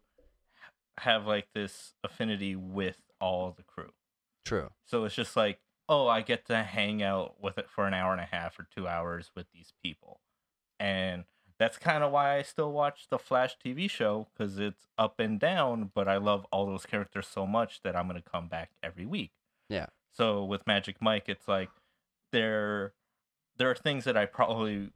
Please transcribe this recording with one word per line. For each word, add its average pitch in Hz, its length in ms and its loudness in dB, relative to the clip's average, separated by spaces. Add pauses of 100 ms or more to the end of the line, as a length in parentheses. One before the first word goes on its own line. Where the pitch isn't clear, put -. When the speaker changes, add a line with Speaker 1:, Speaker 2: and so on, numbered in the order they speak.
(560)
Speaker 1:
h-, - 480 -16
have, 110 220 2
like, 104 280 0
this - 400 -8 (100)
affinity 101 500 -4
with 92 460 -4 (200)
all 92 360 -2
the 87 60 -20
crew. - 300 -18 (520)
Speaker 2:
True. 90 260 -2 (140)
Speaker 1:
So 117 200 -2
it's 101 100 -4
just 117 220 -4
like, 104 240 2 (280)
"Oh, 143 200 6
I 113 120 6
get 117 260 0
to 113 160 2
hang 104 400 0
out 98 400 -2
with 95 160 -4
it 104 120 -4
for 101 160 0
an 95 80 0
hour 92 180 2
and 90 80 -2
a 85 100 -6
half 85 280 -6
or 87 60 -14
two 92 220 -8
hours 85 480 -4
with 90 180 -12
these 85 200 -20 (100)
people." 60 380 -14 (580)
And 95 460 -2 (340)
that's - 200 2
kinda 151 300 2
why 143 280 4
I 143 60 0
still 151 300 -2
watch 143 360 0
the 127 100 2
Flash 127 400 2
T 127 140 -6
V 170 160 -2
show, 110 380 0 (100)
'cause 98 220 -2
it's 101 300 -4 (100)
up 110 220 2
and 110 180 0
down, 127 560 2
but 98 140 2
I 98 80 6
love 101 340 2
all 98 160 2
those 95 200 -4
characters 101 420 -4
so 98 180 -4
much 110 360 0
that 90 140 -2
I'm 87 120 0
gonna 87 140 -8
come 85 260 -6
back 82 240 -8 (100)
every 90 240 -8
week. 147 260 -6 (360)
Speaker 2:
Yeah. 92 180 -4 (280)
Speaker 1:
So 104 300 0
with 98 220 -4
Magic 101 340 0
Mike, 110 280 2
it's - 200 -8
like, 95 220 0 (600)
there, 104 600 0 (640)
there 127 140 2
are 123 40 2
things 139 300 -2
that 123 120 2
I 104 100 4
probably 110 680 0